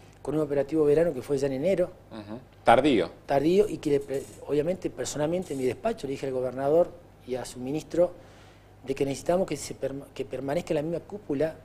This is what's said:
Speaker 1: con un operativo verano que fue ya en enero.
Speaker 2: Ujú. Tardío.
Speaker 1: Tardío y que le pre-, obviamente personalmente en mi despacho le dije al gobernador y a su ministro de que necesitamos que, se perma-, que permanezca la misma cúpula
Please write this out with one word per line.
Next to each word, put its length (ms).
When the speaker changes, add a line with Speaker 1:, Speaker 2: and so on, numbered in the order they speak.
Speaker 1:
con 140
un 60
operativo 420
verano 280
que 100
fue 160
ya 100
en 60
enero. 360
Speaker 2:
Ujú. 260
Tardío. 480
Speaker 1:
Tardío 420
y 100
que 120
le 100
pre-, 220
obviamente 440
personalmente 640
en 40
mi 60
despacho 420
le 60
dije 140
al 60
gobernador 580
y 80
a 100
su 140
ministro 540
de 80
que 120
necesitamos 400
que, 100
se 180
perma-, 300
que 120
permanezca 480
la 80
misma 180
cúpula 640